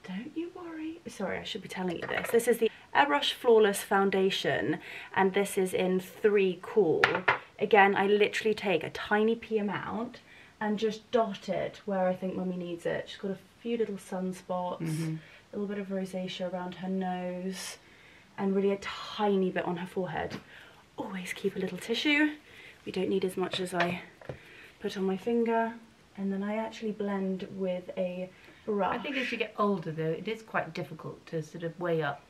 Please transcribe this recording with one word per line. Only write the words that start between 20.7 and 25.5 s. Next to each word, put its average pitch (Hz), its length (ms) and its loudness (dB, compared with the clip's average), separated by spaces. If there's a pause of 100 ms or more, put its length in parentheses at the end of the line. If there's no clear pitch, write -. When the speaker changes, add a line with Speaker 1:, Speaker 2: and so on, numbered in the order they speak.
Speaker 1:
Always 190 360 -8
keep - 240 -4
a - 20 -6
little 185 200 -4
tissue. 294 520 2 (540)
We 208 80 -8
don't 185 160 0
need 196 160 2
as 185 120 -2
much 185 240 -2
as 185 140 -2
I 175 280 0 (760)
put 202 160 -4
on 190 80 -2
my 190 120 2
finger. 233 580 2 (420)